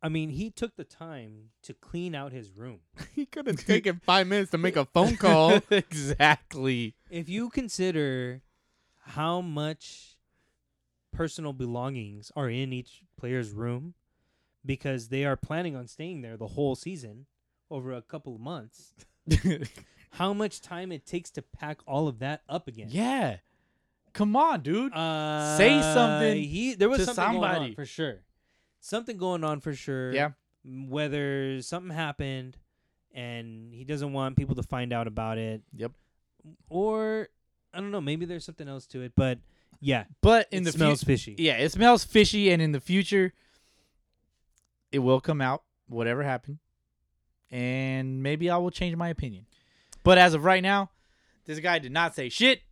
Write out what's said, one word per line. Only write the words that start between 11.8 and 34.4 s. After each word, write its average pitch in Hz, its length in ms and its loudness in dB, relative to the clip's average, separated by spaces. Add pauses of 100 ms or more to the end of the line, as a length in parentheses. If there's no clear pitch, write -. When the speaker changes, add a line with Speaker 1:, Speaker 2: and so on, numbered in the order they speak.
Speaker 1:
are 135 120 -2
in 131 220 -4
each 123 300 -12 (160)
player's 123 340 -4
room, 120 440 -8 (720)
because 131 440 -6
they 135 160 -2
are 139 100 0
planning 160 400 -6
on 123 120 -12
staying 160 340 -12
there 113 160 -14
the 110 100 -8
whole 139 280 0
season 131 500 -14 (440)
over 131 220 -10
a 123 100 -12
couple 135 340 -14
of 110 60 -16
months, 127 520 -16 (360)
Speaker 3:
<laughs> - 840 -2
Speaker 1:
how 190 220 -2
much 208 280 -4
time 180 320 -12
it 147 120 -14
takes 170 260 -10
to - 100 -12
pack - 440 -14
all 147 220 -2
of 120 120 -8
that 139 280 -6
up 147 220 -8
again. 110 200 -16
Speaker 3:
Yeah. 202 480 -2 (760)
Come 208 220 0
on, 294 260 4
dude. 208 320 -2
Speaker 1:
Uh, 151 640 -2
Speaker 3:
Say 254 240 8
something 151 640 4
Speaker 1:
he, 196 300 -4
there 202 160 4
was 269 100 2
Speaker 3:
to 185 140 2
Speaker 1:
something 214 260 0
going 208 40 0
on 185 120 0
Speaker 3:
somebody. 131 200 -4
Speaker 1:
for 143 100 -10
sure. 131 360 -8 (600)
Something 226 360 -8
going 180 260 -2
on 151 160 -2
for 151 160 -8
sure. 131 380 -6
Speaker 3:
Yeah. 143 180 0 (340)
Speaker 1:
Whether 135 960 -4
something 175 340 -10
happened 135 640 -8 (560)
and 117 600 -12
he 117 100 -18
doesn't 143 300 -6
want 135 220 -4
people 139 200 -2